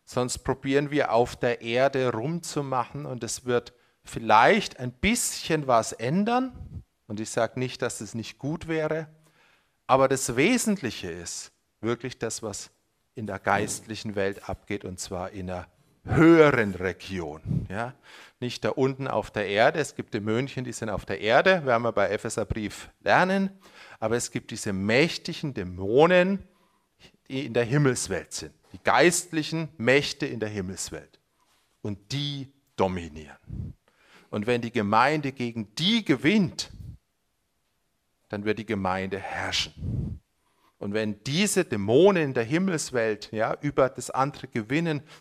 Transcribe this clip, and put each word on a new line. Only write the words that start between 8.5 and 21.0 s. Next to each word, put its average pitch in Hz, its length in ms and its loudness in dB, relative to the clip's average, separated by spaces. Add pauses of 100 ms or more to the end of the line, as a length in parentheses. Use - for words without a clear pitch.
wäre, 156 400 -2 (800)
aber 135 220 6
das 127 280 -2
Wesentliche 127 720 0
ist - 420 -12 (280)
wirklich 120 380 -6
das, - 240 -6
was 104 280 -10 (440)
in 113 120 -8
der 98 120 -6
geistlichen 104 760 -2
Welt 98 340 -4
abgeht, - 360 -8
und 92 140 -10
zwar 92 320 -8
in 92 200 -10
einer 90 180 -8 (360)
höheren 139 680 8
Region. 90 960 -6
Ja? 117 260 -8 (460)
Nicht 123 240 -6
da 117 60 0
unten 135 380 -2
auf 104 220 -4
der 104 160 -4
Erde, 120 340 4
es - 140 -6
gibt - 200 -8
Dämonchen, 117 500 -2
die 120 80 -10
sind 110 180 -8
auf 95 140 -6